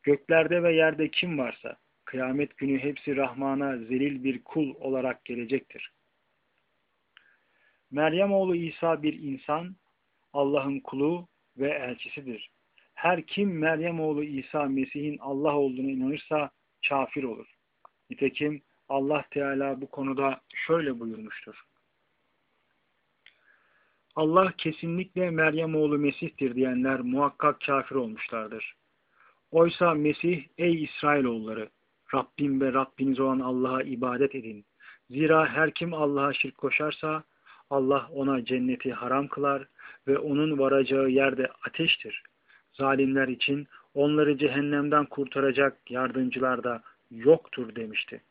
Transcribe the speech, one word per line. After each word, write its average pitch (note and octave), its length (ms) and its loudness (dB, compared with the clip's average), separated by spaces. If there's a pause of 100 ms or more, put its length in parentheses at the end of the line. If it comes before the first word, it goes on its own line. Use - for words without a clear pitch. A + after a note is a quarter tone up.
Göklerde D#3+ 600 4
ve E3+ 120 4
yerde D#3 360 4
kim F3 260 -2
varsa - 400 -6 (280)
kıyamet C3 520 -4
günü C#3 220 0
hepsi C#3+ 360 -4
Rahman'a C#3 640 -2
zelil B2+ 460 -2
bir B2+ 200 -2
kul D3 360 -4
olarak C3 460 -4
gelecektir." A#2+ 680 -6 (2000)
Meryem D#3+ 420 2
oğlu F#3+ 220 2
İsa E3 480 -2
bir D3+ 100 0
insan, D#3 600 -6 (580)
Allah'ın C#3 460 0
kulu D#3+ 480 -2 (300)
ve C#3 120 -2
elçisidir. C3 800 -8 (460)
Her E3+ 300 0
kim G3 340 -2
Meryem D#3+ 400 0
oğlu D3+ 240 0
İsa D3 400 -4
Mesih'in C#3+ 540 -2
Allah C#3 380 0
olduğuna C3+ 360 0
inanırsa C#3 580 -2 (400)
kafir C3+ 340 -2
olur. A2+ 240 -8 (640)
Nitekim C#3 520 -2 (280)
Allah C#3 420 0
Teala C#3 500 -2
bu C3+ 100 -12
konuda C3+ 500 -2 (120)
şöyle D3+ 460 -2
buyurmuştur. A2 640 -12 (2500)
"Allah F3 420 4
kesinlikle F3 720 -2
Meryem D#3+ 460 2
oğlu D3+ 220 4
Mesih'tir" C#3 580 -2
diyenler B2+ 440 0
muhakkak C#3 640 0
kafir C3+ 340 -2
olmuşlardır. A2 800 -6 (760)
Oysa E3+ 420 4
Mesih, D3+ 500 0 (140)
"Ey E3 260 2
İsrailoğulları, A#2 880 0 (440)
Rabbim C3+ 480 -2
ve C3+ 120 2
Rabbiniz C3+ 460 0
olan C3+ 200 2
Allah'a B2+ 440 -2
ibadet B2+ 520 -2
edin. A2 300 -12 (440)
Zira D#3 400 4
her D3 240 2
kim E3+ 200 -6
Allah'a C#3+ 400 0
şirk - 240 -4
koşarsa D3+ 640 -2 (460)
Allah C3+ 440 2
ona C#3 320 0
cenneti B2+ 480 -2
haram B2+ 340 -2
kılar C#3 400 -2 (400)
ve C#3 100 4
onun D3 420 0
varacağı C3+ 500 4
yerde C3 420 2 (160)
ateştir. - 560 -2 (500)
Zalimler C3+ 540 2
için C#3 400 -2 (260)
onları D3 440 4
cehennemden D3 680 2
kurtaracak C3+ 840 0
yardımcılar B2+ 720 0
da A#2+ 200 -4 (280)
yoktur." A#2+ 640 2
demişti. A2+ 560 -8